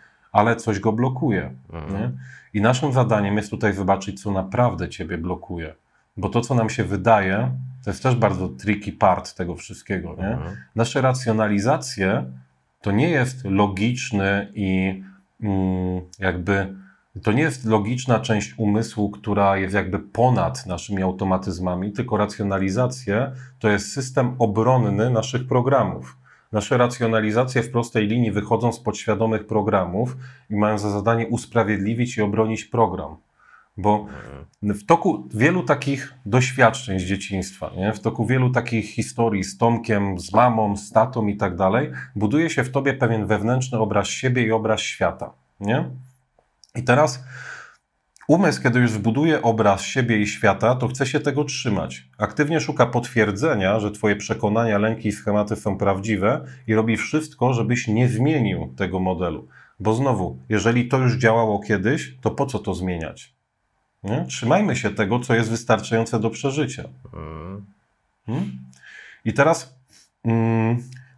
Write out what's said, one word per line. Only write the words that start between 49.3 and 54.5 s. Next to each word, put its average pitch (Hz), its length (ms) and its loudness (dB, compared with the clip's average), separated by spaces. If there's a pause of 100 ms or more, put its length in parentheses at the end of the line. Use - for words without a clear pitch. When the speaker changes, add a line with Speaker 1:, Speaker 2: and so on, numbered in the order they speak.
Speaker 1:
obraz 107 400 4
siebie 120 360 0
i 104 80 2
świata, 107 480 2
to 127 140 -2
chce - 180 -2
się 143 140 0
tego 143 240 -2
trzymać. 95 600 -4 (140)
Aktywnie 147 420 0
szuka 127 260 2
potwierdzenia, 110 920 2
że 104 100 -2
twoje 104 260 0
przekonania, 107 640 0